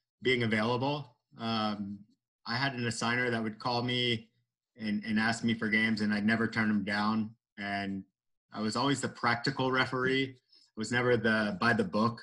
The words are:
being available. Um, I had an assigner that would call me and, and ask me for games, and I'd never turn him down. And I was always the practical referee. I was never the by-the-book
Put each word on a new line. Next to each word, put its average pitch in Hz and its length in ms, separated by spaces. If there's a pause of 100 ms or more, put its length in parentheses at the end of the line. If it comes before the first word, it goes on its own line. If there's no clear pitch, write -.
(240)
being 123 200
available. 120 720 (240)
Um, 107 600 (460)
I 117 120
had 135 160
an 120 140
assigner 120 420
that 113 120
would 107 180
call 120 220
me 123 480 (480)
and, 104 280
and 110 140
ask 113 240
me 117 100
for 113 160
games, 110 320
and 107 120
I'd 104 120
never 113 220
turn 110 220
him 104 140
down. 104 480 (260)
And 98 460 (500)
I 107 80
was 107 140
always 131 260
the 117 80
practical 131 640
referee. 131 640
I - 400
was 110 160
never 123 260
the 107 440
by-the-book 113 600